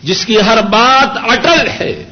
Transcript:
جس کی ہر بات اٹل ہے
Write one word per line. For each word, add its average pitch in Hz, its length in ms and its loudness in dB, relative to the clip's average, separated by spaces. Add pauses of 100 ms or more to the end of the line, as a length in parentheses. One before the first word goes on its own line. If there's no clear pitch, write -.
جس 180 220 -4
کی 220 160 0
ہر 220 200 2
بات 240 560 2 (140)
اٹل 302 360 0
ہے 139 440 -8